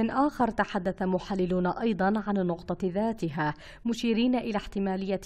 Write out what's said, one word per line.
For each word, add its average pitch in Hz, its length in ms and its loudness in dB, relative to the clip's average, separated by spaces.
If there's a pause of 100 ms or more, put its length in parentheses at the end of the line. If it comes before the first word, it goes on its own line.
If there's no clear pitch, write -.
آخر، 262 400 2
تحدث 196 520 -2
محللون 185 640 0
أيضًا 202 600 2
عن 202 100 0
النقطة 175 460 -2
ذاتها، 175 680 0 (320)
مشيرين 233 500 2
إلى 226 220 0
احتمالية 190 680 -2